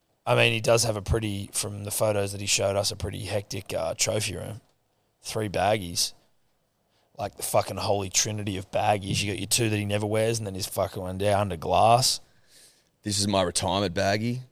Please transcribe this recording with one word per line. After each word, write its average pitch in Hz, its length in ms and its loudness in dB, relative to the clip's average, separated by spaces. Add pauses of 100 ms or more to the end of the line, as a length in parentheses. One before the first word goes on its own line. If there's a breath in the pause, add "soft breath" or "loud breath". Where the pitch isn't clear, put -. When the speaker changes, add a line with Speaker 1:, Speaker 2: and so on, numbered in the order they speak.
(260)
Speaker 1:
I 117 100 2
mean, 117 180 4
he 113 80 -2
does 113 240 4
have 113 100 0
a 104 60 -4
pretty, 101 520 -2
from 101 300 -6
the 101 80 -6
photos 101 400 0
that 101 100 -10
he 101 60 -6
showed 98 280 2
us, 98 160 0
a 101 40 -8
pretty 101 300 -8
hectic, 104 480 -6
uh, 82 220 -4
trophy 104 400 -2
room. 95 260 -10 (600)
Three 110 280 -4
baggies. 92 640 0 (1040)
Like 101 200 -8
the - 60 -10
fucking 104 340 0
holy 101 320 -2
trinity 104 480 -2
of 92 140 -10
baggies. 101 520 0
You 104 80 -2
got 87 80 -4
your 101 80 -6
two 113 220 2
that 107 80 2
he 104 80 0
never 104 200 0
wears 110 320 2
and 110 80 -6
then 98 80 -6
his 92 120 -4
fucking 98 360 -2
one 92 160 -6
down 98 240 2
under 98 140 -2
glass. 95 640 4 (840 soft breath)
Speaker 2:
This 101 160 -2
is 101 80 2
my 98 140 4
retirement 92 520 0
baggie. 107 460 0 (120)